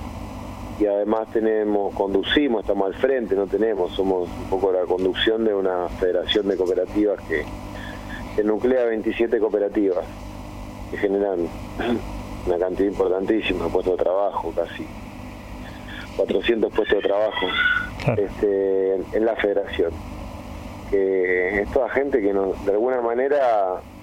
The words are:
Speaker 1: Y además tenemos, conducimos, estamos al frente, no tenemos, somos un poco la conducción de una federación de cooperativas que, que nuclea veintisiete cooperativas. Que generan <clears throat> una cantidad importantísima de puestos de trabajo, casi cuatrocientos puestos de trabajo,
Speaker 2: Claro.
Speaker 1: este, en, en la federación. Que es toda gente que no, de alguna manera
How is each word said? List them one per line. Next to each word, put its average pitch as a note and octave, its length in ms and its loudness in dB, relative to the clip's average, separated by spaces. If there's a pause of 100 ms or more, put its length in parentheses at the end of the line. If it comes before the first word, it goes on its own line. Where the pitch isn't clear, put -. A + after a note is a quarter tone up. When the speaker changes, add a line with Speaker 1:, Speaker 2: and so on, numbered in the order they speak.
(800)
Speaker 1:
Y G#2 60 4
además G#2 480 2
tenemos, G#2+ 640 2
conducimos, G2+ 680 2
estamos G2 260 0
al F#2 60 -2
frente, B2 420 0
no G2 120 2
tenemos, G2 440 0
somos F#2+ 380 0
un G2+ 200 -8
poco F#2+ 220 2
la F#2 120 2
conducción F#2 600 2
de A2 100 4
una F#2 360 0 (100)
federación F2+ 480 2
de G2 80 2
cooperativas F#2 720 2
que, D#2 160 -2 (920)
que G#2+ 80 2
nuclea A#2+ 420 2
veintisiete A2 540 2
cooperativas. G2+ 680 2 (840)
Que - 60 -6
generan G2 500 0 (300)
<clears throat> - 680 -4
una F2 100 2
cantidad F#2 320 2
importantísima F#2 760 0
de E2 60 -2
puestos F2+ 260 2
de - 60 0
trabajo, F2+ 520 0
casi - 300 -4 (1300)
cuatrocientos G#2 580 2
puestos G#2+ 280 2
de F#2 60 2
trabajo, G2+ 380 0 (580)
Speaker 2:
Claro. G#2 200 2
Speaker 1:
este, G2 720 2
en, F#2 180 -2
en A2 120 2
la A2+ 100 2
federación. G2 560 0 (960)
Que F#2+ 720 2
es G2+ 100 -4
toda A#2+ 180 2
gente C3+ 320 2
que G2+ 120 2
no, G2 200 2 (120)
de G2+ 60 2
alguna A#2+ 300 2
manera A#2 800 2 (220)